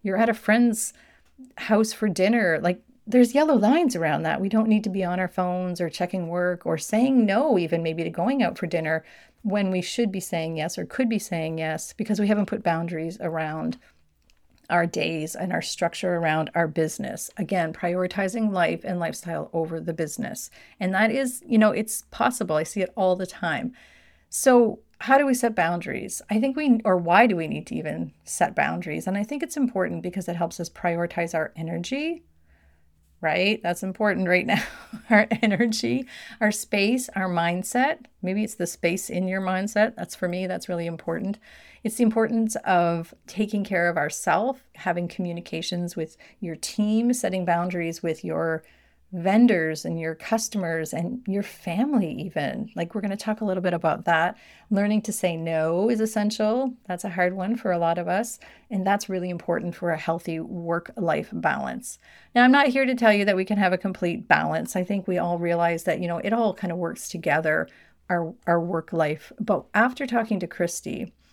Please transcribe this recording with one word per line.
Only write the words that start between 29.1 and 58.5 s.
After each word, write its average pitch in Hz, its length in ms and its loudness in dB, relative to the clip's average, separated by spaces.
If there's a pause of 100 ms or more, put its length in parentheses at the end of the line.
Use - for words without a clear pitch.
I 208 80 -2
think 277 180 -6
it's - 140 -8
important 185 460 -2
because 180 260 -6
it 175 80 -4
helps 170 220 -4
us 170 120 -8
prioritize 170 640 -4
our 160 200 -2
energy, 180 680 -6 (960)
right? 180 420 0
That's 175 200 -2
important 190 460 0
right 180 180 4
now. - 160 2 (240)
<laughs> - 240 -8
Our 214 180 6 (140)
energy, 233 640 2 (340)
our 214 100 4
space, 214 600 0
our 190 180 -2
mindset. 180 760 0 (160)
Maybe 190 200 0
it's - 140 -4
the 175 100 -4
space 170 420 -2
in 185 200 -2
your 190 120 -2
mindset. 190 540 0
That's, - 220 -10
for 185 100 -4
me, 180 220 -4
that's 180 200 -6
really 170 180 -4
important. 170 520 -6 (460)
It's 220 120 -4
the 247 60 2
importance 226 640 2
of 170 500 2 (140)
taking 208 340 -2
care 175 260 0
of 170 80 0
ourself, 175 680 0 (100)
having 175 320 -2
communications 175 880 -6
with 160 220 -6 (240)
your 165 160 -6
team, 220 560 0
setting 190 320 -2
boundaries 170 580 -2
with 160 220 -4
your 160 400 -2 (480)
vendors 185 720 4
and 165 160 -4
your 160 140 -4
customers 170 800 -2
and 170 340 -4
your 196 160 -2
family 202 680 0
even. 165 640 -6
Like, 170 200 -4
we're 214 60 -2
gonna 196 160 -4
talk 214 240 -4
a 220 40 -4
little 185 180 0
bit 180 100 0
about 165 320 0
that. 170 320 2 (340)
Learning 208 320 2
to - 100 -6
say 170 240 -2
no 165 520 0
is 226 120 2
essential. 220 720 0 (120)
That's 180 180 -8
a 202 60 -4
hard 180 240 0
one 196 220 -2
for 214 140 -4
a 175 80 2
lot 170 200 2
of 175 100 -4
us. 208 300 -2 (320)